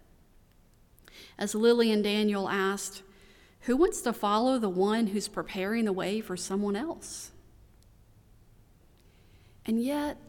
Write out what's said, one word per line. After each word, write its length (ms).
As 160
Lily 380
and 100
Daniel 460
asked, 560
"Who 160
wants 240
to 120
follow 460
the 100
one 400
who's 200
preparing 560
the 80
way 280
for 160
someone 380
else?" 560
And 160
yet, 360